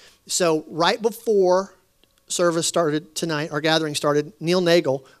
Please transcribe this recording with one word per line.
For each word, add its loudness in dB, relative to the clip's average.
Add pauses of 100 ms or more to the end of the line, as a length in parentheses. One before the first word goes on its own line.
(280)
So 0
right 0
before 0 (540)
service 0
started -2
tonight, -4
our -6
gathering 0
started, -2
Neil 0
Nagel 2 (160)